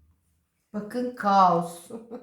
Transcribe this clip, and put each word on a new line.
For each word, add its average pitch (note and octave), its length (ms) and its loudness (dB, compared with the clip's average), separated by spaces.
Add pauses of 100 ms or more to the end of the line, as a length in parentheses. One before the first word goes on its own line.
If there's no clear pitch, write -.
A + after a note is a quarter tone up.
(720)
Bakın B3 420 -6
kaos. F#3 760 2 (320)